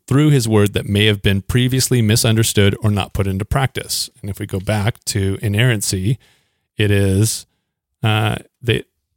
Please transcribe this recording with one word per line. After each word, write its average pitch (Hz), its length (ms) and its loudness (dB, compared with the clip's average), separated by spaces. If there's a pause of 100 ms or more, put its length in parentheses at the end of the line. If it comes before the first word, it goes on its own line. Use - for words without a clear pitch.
through 151 220 2
his 131 180 2
word 104 260 2
that - 140 -4
may 101 200 2
have 101 160 0
been 98 180 2
previously 127 580 0
misunderstood 110 840 2
or 104 80 2
not 101 220 -4
put 98 120 -4
into 95 200 -4
practice." - 640 -4 (120)
And 101 80 -10
if 98 100 -8
we 104 60 -8
go 98 140 -6
back 104 460 -2
to 95 360 -2
inerrancy, 104 760 0 (580)
it 104 140 2
is, 101 560 0 (560)
uh, 107 320 0 (260)
they, 117 220 -2 (340)